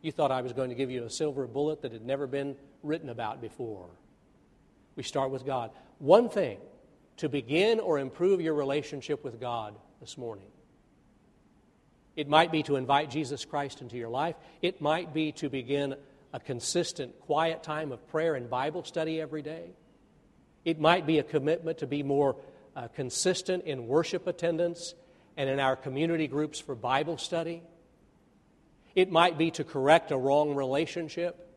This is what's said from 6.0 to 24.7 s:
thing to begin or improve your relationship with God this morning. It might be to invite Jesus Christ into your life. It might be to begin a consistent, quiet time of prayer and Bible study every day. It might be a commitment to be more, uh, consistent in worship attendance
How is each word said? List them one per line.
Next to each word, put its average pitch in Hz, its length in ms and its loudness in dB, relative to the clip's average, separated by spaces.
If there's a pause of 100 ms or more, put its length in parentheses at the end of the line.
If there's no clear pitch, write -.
thing 131 300 -2 (580)
to 151 120 -4
begin 156 500 2
or 175 180 0
improve 170 440 2
your 160 120 0
relationship 143 680 -2
with 117 160 -10
God 117 340 -6 (260)
this - 200 -16
morning. 107 260 -10 (1700)
It 147 120 -4
might 160 240 6
be 156 120 2
to 143 120 2
invite 139 340 2
Jesus 139 340 -4
Christ 143 380 -6
into 120 160 -10
your 117 120 -6
life. 147 260 -2 (260)
It 175 200 -2
might 156 340 -2
be 156 180 0
to 143 160 -6
begin 135 460 -2 (360)
a 127 80 -10
consistent, - 840 -4
quiet 160 420 0
time 151 280 -6
of - 180 -12
prayer 160 260 0
and 120 160 -6
Bible 151 320 -2
study 160 360 -4
every 156 220 -6
day. 165 300 -12 (960)
It 160 140 0
might 160 280 6
be 156 120 6
a 135 40 2
commitment 160 540 0
to 143 100 -6
be 143 160 -4
more, 139 320 2 (400)
uh, 123 140 -10
consistent 180 760 -2
in 131 240 -6
worship 165 400 2
attendance 170 680 0 (440)